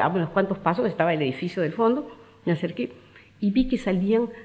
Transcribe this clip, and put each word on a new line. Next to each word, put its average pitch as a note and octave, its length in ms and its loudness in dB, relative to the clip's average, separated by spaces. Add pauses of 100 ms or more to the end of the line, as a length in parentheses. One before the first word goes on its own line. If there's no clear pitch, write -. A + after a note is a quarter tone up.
a A#2 80 4
unos E3+ 220 0
cuantos G3 280 0
pasos, G3+ 300 0
estaba E3+ 240 0
el D#3 100 0
edificio F3 400 -2
del D3+ 100 0
fondo, A#3+ 380 0 (340)
me F3 80 2
acerqué E3+ 400 -4 (460)
y G3+ 120 0
vi B3+ 180 2
que B3 100 0
salían G3+ 500 2 (160)